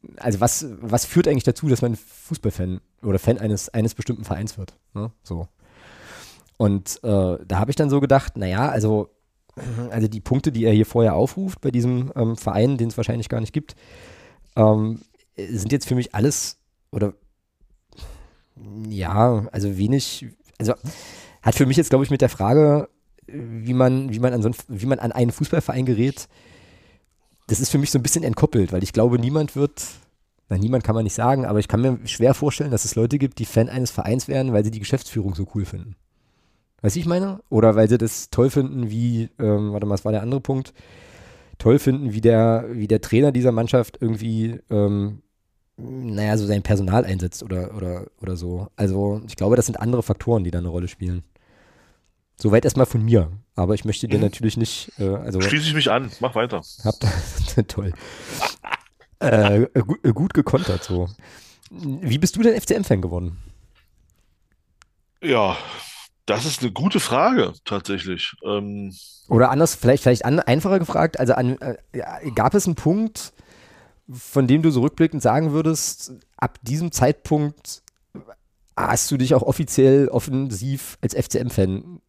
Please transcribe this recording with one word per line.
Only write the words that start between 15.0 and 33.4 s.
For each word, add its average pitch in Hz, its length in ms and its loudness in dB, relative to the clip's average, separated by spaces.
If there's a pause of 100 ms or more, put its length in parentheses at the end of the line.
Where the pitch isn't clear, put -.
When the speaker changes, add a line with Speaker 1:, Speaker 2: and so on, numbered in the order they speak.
Speaker 1:
sind 101 360 -6
jetzt 139 160 -2
für 127 80 0
mich 123 180 -2
alles - 460 -2 (320)
oder, 104 240 -2 (1700)
ja, 107 640 2
also 101 260 -2
wenig, 123 500 -2 (320)
also 110 160 0 (680)
hat - 140 2
für 139 100 4
mich 131 100 2
jetzt, 165 140 2
glaub 135 140 4
ich, 135 80 -2
mit 135 100 2
der 127 80 4
Frage, 143 580 4 (380)
wie 117 480 -8
man, 131 400 2
wie 110 60 -4
man 123 120 2
an 117 120 -2
so 113 60 2
einen, 123 60 -4 (120)
wie 107 180 -8
man 135 140 0
an 117 120 -2
einen 120 200 0
Fußballverein 143 560 -2
gerät, 127 420 0 (1160)
das 107 120 0
ist 135 120 -2
für 143 80 4
mich 143 100 0
so - 80 0
ein 123 60 0
bisschen 165 200 0
entkoppelt, 120 480 0
weil 92 120 -2
ich - 100 -8
glaube, 120 240 4
niemand 143 380 -2
wird, 139 280 -2 (680)
na, 98 80 -2
niemand 113 260 0
kann 110 120 0
man 113 80 0
nicht 101 120 -2
sagen, 127 300 0
aber 104 140 0
ich 104 80 0
kann 113 140 0
mir 127 260 2
schwer 120 280 2
vorstellen, 143 360 -2
dass 117 140 0
es - 100 -6
Leute 117 220 0
gibt, 135 220 -2
die 113 60 -4